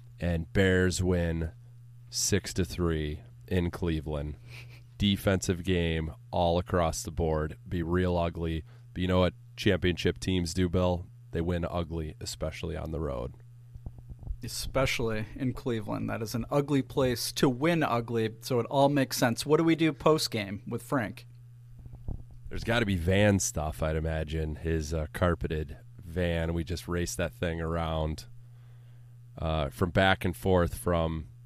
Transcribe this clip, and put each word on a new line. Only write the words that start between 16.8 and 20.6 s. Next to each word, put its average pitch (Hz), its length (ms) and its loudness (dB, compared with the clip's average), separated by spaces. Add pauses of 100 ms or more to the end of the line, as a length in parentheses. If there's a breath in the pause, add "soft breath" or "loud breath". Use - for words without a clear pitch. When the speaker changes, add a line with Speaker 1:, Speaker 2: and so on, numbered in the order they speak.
Speaker 2:
place 127 500 0
to - 160 4
win 151 340 2
ugly, 117 480 0 (100)
so 123 200 0
it 113 100 0
all 139 180 6
makes 139 280 2
sense. 120 280 2
What 147 140 4
do 165 60 4
we 165 100 6
do 160 180 2
post-game 110 760 2